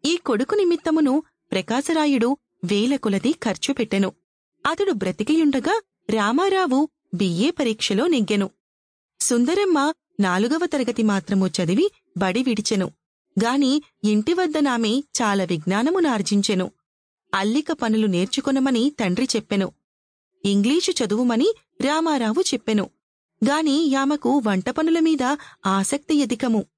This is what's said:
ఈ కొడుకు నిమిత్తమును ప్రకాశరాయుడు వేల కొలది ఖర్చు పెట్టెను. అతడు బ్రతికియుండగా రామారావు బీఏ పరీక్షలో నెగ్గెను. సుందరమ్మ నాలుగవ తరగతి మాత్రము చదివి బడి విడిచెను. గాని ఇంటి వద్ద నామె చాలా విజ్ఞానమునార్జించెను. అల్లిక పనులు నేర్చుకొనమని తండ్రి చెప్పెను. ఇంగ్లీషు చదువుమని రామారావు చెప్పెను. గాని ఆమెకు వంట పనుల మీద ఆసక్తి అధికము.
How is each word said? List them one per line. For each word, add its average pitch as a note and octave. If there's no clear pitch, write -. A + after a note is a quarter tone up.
ఈ E4+
కొడుకు C4
నిమిత్తమును D#4+
ప్రకాశరాయుడు C4+
వేల G#3
కొలది G#3+
ఖర్చు -
పెట్టెను. G3
అతడు F4
బ్రతికియుండగా C4+
రామారావు D4
బీఏ F#3
పరీక్షలో A3+
నెగ్గెను. G#3
సుందరమ్మ D#4
నాలుగవ A3
తరగతి B3
మాత్రము G3
చదివి F#3+
బడి F#3+
విడిచెను. G#3+
గాని C4+
ఇంటి G#3+
వద్ద E4+
నామె A#3+
చాలా G#3+
విజ్ఞానమునార్జించెను. G3+
అల్లిక A3
పనులు A3
నేర్చుకొనమని C4
తండ్రి A3
చెప్పెను. G3+
ఇంగ్లీషు G#3+
చదువుమని A#3+
రామారావు C#4+
చెప్పెను. A3
గాని D4
ఆమెకు C4+
వంట G3
పనుల D#4+
మీద D#4+
ఆసక్తి C#4
అధికము. A#3